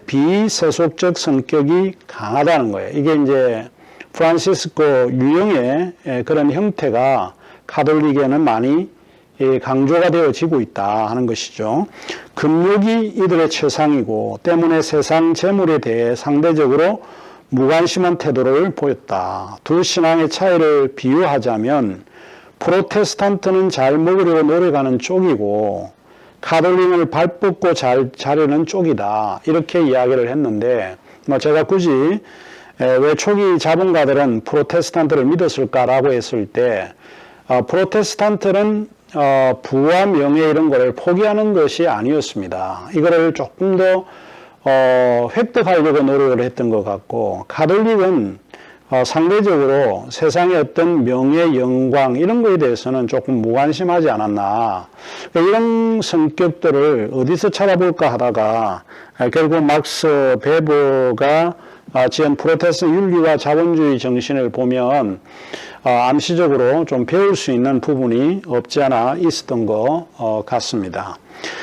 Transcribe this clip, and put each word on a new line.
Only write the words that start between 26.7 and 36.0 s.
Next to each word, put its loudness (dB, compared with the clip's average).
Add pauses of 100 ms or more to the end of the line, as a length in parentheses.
발 -2
뻗고 0
잘 0
자려는 0
쪽이다. -2
이렇게 0
이야기를 2
했는데 -2 (300)
뭐 0
제가 0
굳이, 0
에, -2
왜 2
초기 2
자본가들은 2
프로테스탄트를 0
믿었을까라고 0